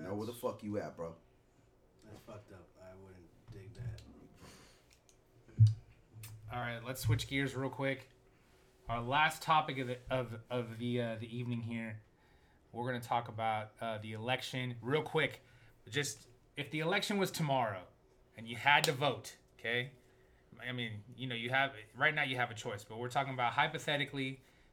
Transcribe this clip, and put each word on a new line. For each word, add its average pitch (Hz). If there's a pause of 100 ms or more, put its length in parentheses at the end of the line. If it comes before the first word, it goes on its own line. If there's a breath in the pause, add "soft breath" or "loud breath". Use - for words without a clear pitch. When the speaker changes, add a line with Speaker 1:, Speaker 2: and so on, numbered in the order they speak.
Speaker 1:
That's 92
Speaker 2:
where 107
the 120
fuck 117
you 104
at, 82
bro. 82 (920)
Speaker 1:
That's 101
fucked 107
up. 90 (140)
I - (120)
wouldn't 92 (280)
dig 98
that. - (2500 loud breath)
Speaker 3:
All 123
right, 120
let's 127
switch 110
gears 139
real 135
quick. 135 (800 soft breath)
Our 117
last 147
topic 156
of 127
the, 123 (120)
of, 131 (220)
of 113
the, 120
uh, 117
the 113
evening 120
here, 113 (760 soft breath)
we're 117
gonna 123
talk 117
about, 110 (120)
uh, 113
the 110
election 123
real 139
quick. 151 (480 soft breath)
Just 139 (300)
if 143
the 156
election 196
was 190
tomorrow 123 (580)
and 110
you 117
had 147
to 160
vote, 127 (260)
okay? 123 (760 soft breath)
I 127
mean, 120 (260)
you 127
know, 123
you 117
have, 135 (260)
right 151
now 151
you 131
have 120
a -
choice, 110
but 110
we're 123
talking 135
about 120
hypothetically, 143 (320 soft breath)